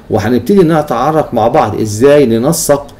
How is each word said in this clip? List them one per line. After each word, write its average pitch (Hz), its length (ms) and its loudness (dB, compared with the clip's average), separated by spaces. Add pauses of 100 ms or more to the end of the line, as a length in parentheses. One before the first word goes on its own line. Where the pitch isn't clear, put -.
وهنبتدي 117 500 0
نتعرف 151 720 0
مع 113 140 0
بعض 123 340 0
إزاي 127 440 2
ننسق 139 640 -2 (120)